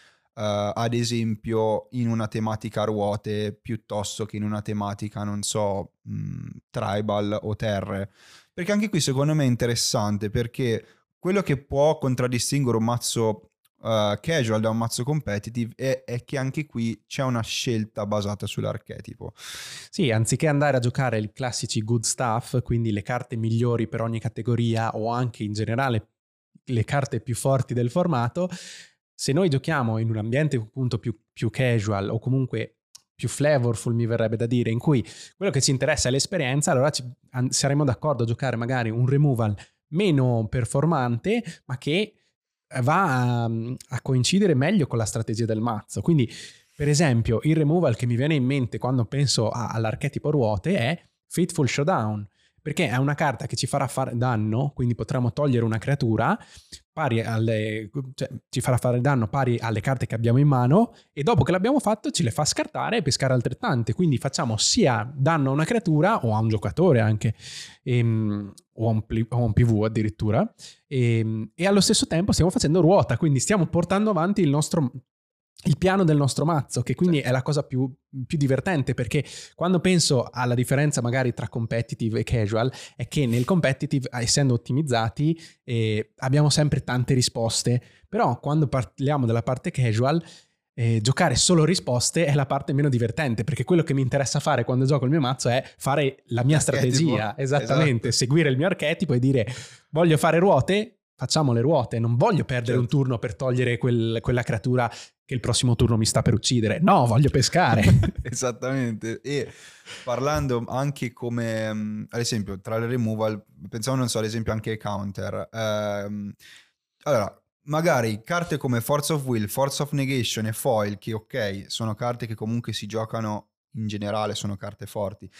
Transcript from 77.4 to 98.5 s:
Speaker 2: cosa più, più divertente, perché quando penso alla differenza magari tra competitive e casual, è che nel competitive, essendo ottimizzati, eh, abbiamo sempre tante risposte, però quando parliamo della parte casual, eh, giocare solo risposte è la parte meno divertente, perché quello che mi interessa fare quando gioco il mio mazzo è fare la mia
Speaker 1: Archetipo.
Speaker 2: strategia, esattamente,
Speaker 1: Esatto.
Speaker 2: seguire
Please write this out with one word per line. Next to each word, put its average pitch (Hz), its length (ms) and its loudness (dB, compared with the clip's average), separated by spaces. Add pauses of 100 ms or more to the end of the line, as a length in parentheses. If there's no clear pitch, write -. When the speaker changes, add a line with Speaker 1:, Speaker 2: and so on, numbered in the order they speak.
Speaker 2:
cosa 147 220 0
più, 131 280 -2 (340)
più 170 120 -2
divertente, 139 560 2
perché 131 300 -2 (300)
quando 175 260 0
penso 151 500 2
alla 123 240 0
differenza 139 460 2
magari 120 340 0
tra - 140 -8
competitive 117 720 -2
e - 40 -2
casual, 110 460 0 (240)
è - 140 -8
che 143 180 0
nel 120 180 2
competitive, 139 680 0
essendo 127 420 2
ottimizzati, 127 840 0 (280)
eh, 110 540 -2
abbiamo 143 320 2
sempre 147 340 0
tante 127 300 0
risposte, 120 680 0 (260)
però 180 300 0
quando 147 300 0
parliamo 135 580 -2
della 117 160 2
parte 131 300 -4
casual, 127 500 0 (560)
eh, 113 220 2
giocare 135 360 2
solo 165 280 4
risposte 151 640 0
è 143 80 2
la 143 120 2
parte 139 280 -2
meno 143 160 2
divertente, 120 540 0
perché 127 200 -2
quello 175 180 4
che 147 120 0
mi 135 80 2
interessa 139 380 0
fare 139 220 2
quando 131 220 2
gioco 131 220 2
il 127 40 2
mio 160 100 4
mazzo 131 280 0
è 123 160 2 (140)
fare 139 480 0
la 120 180 0
mia 147 140 4
Speaker 1:
Archetipo. 127 320 2
Speaker 2:
strategia, 120 480 0
esattamente, 139 680 2
Speaker 1:
Esatto. 117 160 0
Speaker 2:
seguire 143 260 2